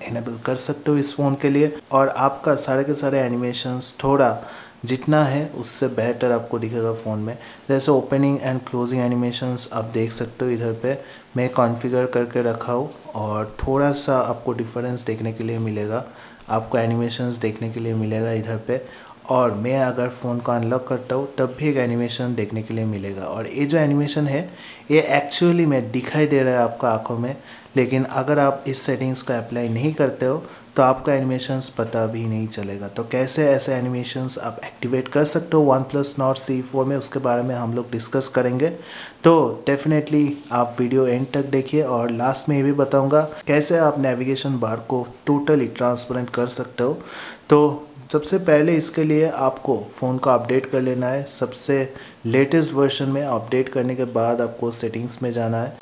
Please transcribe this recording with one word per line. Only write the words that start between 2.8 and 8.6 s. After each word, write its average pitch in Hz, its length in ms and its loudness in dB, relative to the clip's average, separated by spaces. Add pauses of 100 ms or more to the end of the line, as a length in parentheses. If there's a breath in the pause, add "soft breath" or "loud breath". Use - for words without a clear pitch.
के 147 100 -2
सारे 139 260 0
animations 123 840 -2
थोड़ा 135 340 4 (480 loud breath)
जितना 131 400 2
है 139 220 0 (120)
उससे 123 320 0
better 120 420 0
आपको 117 260 -2
दिखेगा 113 360 -2
phone 110 240 -4
में। 113 180 -6 (320 loud breath)
जैसे 135 240 4
opening 139 500 2
and 127 280 -4